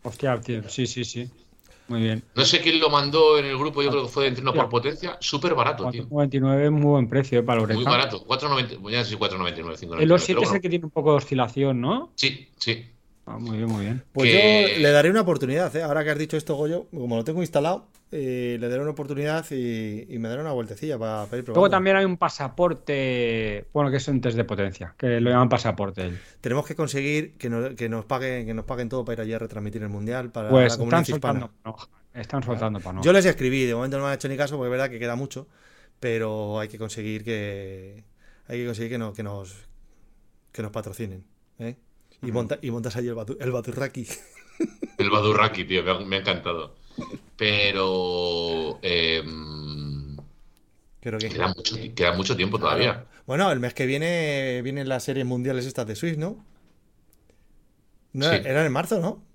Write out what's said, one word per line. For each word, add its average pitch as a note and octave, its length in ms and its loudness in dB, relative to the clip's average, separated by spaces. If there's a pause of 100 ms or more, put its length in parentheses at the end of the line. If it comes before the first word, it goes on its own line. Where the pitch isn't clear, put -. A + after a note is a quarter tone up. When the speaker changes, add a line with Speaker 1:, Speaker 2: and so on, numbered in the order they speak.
Speaker 1:
Hostia, B2 360 -2
tío. A2+ 280 -6
Sí, B2+ 180 -2
sí, A#2+ 180 -4
sí. A#2+ 240 -8 (600)
Muy A2+ 140 -2
bien. A2 200 0 (140)
Speaker 2:
No - 80 4
sé - 160 4
quién D#3+ 180 2
lo D#3 120 6
mandó D3 480 6
en C#3 80 2
el C3+ 120 -2
grupo, C#3+ 240 0
yo C#3+ 80 4
creo C#3 140 2
que A#2+ 40 -6
fue C#3 140 0
de C3+ 60 4
Entreno B2+ 240 0
por C3+ 140 4
Speaker 1:
Hostia. A2 40 -6
Speaker 2:
Potencia, C#3+ 500 -2
súper D#3 340 0
barato, B2 360 2
tío. A#2 120 -6
Speaker 1:
Cuatro B2 140 -6
noventa C#3 200 2
y C3+ 40 4
nueve C#3 260 4
es D3 40 6
muy D3 220 4
buen C3 160 4
precio, C3 320 2
¿eh? - 20 0
Para A#2 160 2
el A2 60 4
Oreca. G#2+ 160 0
Speaker 2:
Muy B2 40 0
barato, B2 400 2
cuatro C3 240 0
noventa, B2+ 320 0
pues G#2 120 -8
ya A#2+ 60 0
no A#2+ 60 0
sé - 60 -6
si G#2+ 60 -6
cuatro F#2+ 200 0
noventa F2 220 -2
y D#2+ 40 -8
nueve, E2 160 -8
cinco E2+ 160 -10
noventa D#3 100 2
y - 0 -
nueve, - 0 -
Speaker 1:
El D#3+ 40 6
Speaker 2:
pero E3+ 60 8
Speaker 1:
O F3+ 40 6
siete F3+ 240 2
es - 60 2
Speaker 2:
bueno. G3 80 2
Speaker 1:
el F#3 60 -2
que F3+ 60 -2
tiene E3+ 160 -2
un D3+ 80 -10
poco D#3 180 2
de D3 60 8
oscilación, C3 640 0
¿no? G#3 340 -2
Speaker 2:
Sí, C3+ 420 -4
sí. A2+ 300 -4 (400)
Speaker 1:
Ah, A2 120 -10
muy A2+ 200 -6
bien, A2+ 100 -2
muy G#2+ 160 -4
bien. A#2+ 280 -6
Speaker 3:
Pues B2+ 180 6
Speaker 2:
Que G#2+ 460 8
Speaker 3:
yo - 40 0
le D3 100 8
daré D3 200 8
una A3 120 4
oportunidad, C#3+ 540 2
¿eh? E3 60 0
Ahora D3+ 200 0
que D3+ 80 0
has D3 80 0
dicho D#3 180 -2
esto, D3+ 180 -2
Goyo, D3+ 360 -2
como A#2+ 260 -2
lo A2+ 80 0
tengo D#3+ 180 -2
instalado, D#3+ 480 0 (200)
eh, B2+ 480 -4
le A#2+ 120 -4
daré B2+ 100 -2
una D3+ 120 -4
oportunidad D3 580 -4
y, A2+ 580 -4
y A#2+ 100 -8
me A2+ 120 -4
daré B2+ 100 -6
una D#3 120 -6
vueltecilla A#2+ 460 -6
pa, A2 280 -4
pa A2 100 -8
ir B2 80 -6
probando. A#2+ 160 2
Speaker 1:
Luego G3 80 8
también F#3+ 280 4
hay G3 100 4
un F3+ 100 0
pasaporte, B2+ 1600 0
bueno, C#3+ 160 4
que C3+ 80 2
es C3+ 100 -4
un C3 140 2
test A#2+ 120 0
de A#2 100 2
potencia, F#2+ 520 -4
que A#2+ 240 2
lo A#2+ 80 4
llaman B2 220 6
pasaporte. G2 600 0 (300)
Speaker 3:
Tenemos B2+ 240 -2
que - 100 -10
conseguir D3 640 -2
que B2 140 -6
nos, A#2+ 240 -2
que A#2 160 -4
nos A2 160 -6
paguen, B2+ 400 -4
que A2 80 -6
nos A2 100 -6
paguen A#2+ 240 -6
todo B2+ 160 -4
para A2+ 120 -6
ir A2+ 40 -8
allí A2 140 -4
a A2+ 60 -4
retransmitir G#2+ 420 -8
el G#2 80 -6
Mundial A#2 420 -6
para G#2+ 160 -6
Speaker 1:
Pues B2+ 240 8
Speaker 3:
la A#2 60 -2
comunidad C3 240 4
Speaker 1:
están D3 140 0
Speaker 3:
hispana. C#3 240 0
Speaker 1:
soltando - 220 -14
panoja, - 260 -14 (260)
están A#2+ 280 -6
soltando A2 380 -2
panoja. F#2 240 -6
Speaker 3:
Yo E3+ 80 6
les F#3+ 140 8
escribí, C3 400 2
de A#2 80 0
momento C3+ 240 -4
no C#3 60 -2
me C#3 40 -2
han C#3 60 -2
hecho C3+ 140 -6
ni C3+ 100 -4
caso, D3 180 -2
porque B2+ 120 -4
es - 20 -2
verdad C3 180 0
que A#2+ 100 -10
queda A#2+ 180 -4
mucho, C3 300 -8 (540)
pero A2 600 -2
hay G#2+ 80 -6
que G#2+ 100 -16
conseguir G#2+ 460 -8
que, G2+ 800 -8 (420)
hay B2 140 -6
que A#2+ 40 -4
conseguir A#2 280 -6
que B2 60 -6
no, A2 140 -6
que G#2+ 100 -12
nos, G2 320 -10 (960)
que - 120 -10
nos G#2 80 -6
patrocinen, G2+ 560 -10 (320)
¿eh? A#2+ 180 -10 (440)
Y B2+ 100 -6
Speaker 1:
Ujú. G#2+ 40 -4
Speaker 3:
monta-, A#2 260 -2
y B2 120 -4
montas A#2 240 -6
allí B2 100 -4
el A#2+ 80 -4
batu-, A2+ 240 -8
el B2+ 140 -4
baturraki. B2 560 -6
<laughs> - 880 -10
Speaker 2:
El G2+ 100 2
Badurraki, G#2 560 2
tío, F2+ 200 0
me F2+ 80 0
ha, F2+ 80 0
me G2 160 -4
ha - 20 0
encantado. F2 560 -4 (600)
Pero, F2+ 1500 0
em, D2+ 1300 -4 (840)
Speaker 3:
Creo A2 220 -8
que A2 80 -4
Speaker 2:
queda F#2+ 260 0
mucho - 220 -6
ti-, - 140 -10
queda F2 240 2
mucho F#2+ 220 0
tiempo G2 220 0
Speaker 3:
Claro. D#2 160 2
Speaker 2:
todavía. G#2 320 0 (180)
Speaker 3:
Bueno, E3+ 280 0
el B2+ 80 0
mes A#2+ 120 -4
que C3+ 140 -2
viene C#3+ 800 -2
vienen C3+ 240 -6
las B2+ 160 -2
series C3+ 200 -2
mundiales B2 400 -2
estas C3 220 -4
de G#2+ 80 -6
Switch, D#3+ 220 -4
¿no? F3 280 -6 (1700)
No, C3+ 140 0
Speaker 2:
Sí. E3 160 4
Speaker 3:
era C#3+ 220 2
en C3 60 0
marzo, D#3+ 260 0
¿no? F#3+ 240 -2 (120)